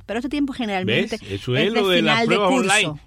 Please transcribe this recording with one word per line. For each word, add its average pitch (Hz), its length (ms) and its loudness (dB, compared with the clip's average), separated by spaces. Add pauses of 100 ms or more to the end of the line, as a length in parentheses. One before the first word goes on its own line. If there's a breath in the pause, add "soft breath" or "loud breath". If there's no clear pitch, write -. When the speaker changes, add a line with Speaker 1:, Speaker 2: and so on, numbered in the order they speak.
Speaker 1:
pero 202 140 -6
este 247 100 -6
tiempo 285 240 -2
generalmente 208 680 -2
Speaker 2:
¿Ves? 101 120 -12 (100)
Eso 123 160 -4
Speaker 1:
es 160 100 2
Speaker 2:
es 220 60 -2
Speaker 1:
de 220 80 2
Speaker 2:
lo 196 80 2
de 175 140 4
las 156 180 2
Speaker 1:
final - 80 0
de - 60 2
Speaker 2:
pruebas 202 160 2
Speaker 1:
curso. 247 220 2
Speaker 2:
online. 190 340 0